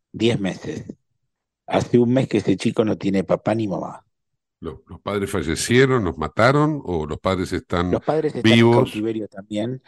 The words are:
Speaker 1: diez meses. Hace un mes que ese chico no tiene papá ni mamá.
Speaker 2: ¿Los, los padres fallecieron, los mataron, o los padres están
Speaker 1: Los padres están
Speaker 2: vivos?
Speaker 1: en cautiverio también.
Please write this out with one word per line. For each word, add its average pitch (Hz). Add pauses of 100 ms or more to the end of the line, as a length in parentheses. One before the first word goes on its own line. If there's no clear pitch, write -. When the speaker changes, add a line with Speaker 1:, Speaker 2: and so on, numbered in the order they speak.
(120)
Speaker 1:
diez 113
meses. - (840)
Hace -
un 120
mes 131
que 110
ese 95
chico 113
no 98
tiene 95
papá 90
ni 113
mamá. 80 (560)
Speaker 2:
¿Los, 78
los 85
padres 101
fallecieron, 110
los 80
mataron, 139
o 80
los 76
padres 92
están 90
Speaker 1:
Los -
padres 156
están 123
Speaker 2:
vivos? 117
Speaker 1:
en 120
cautiverio 110
también. 107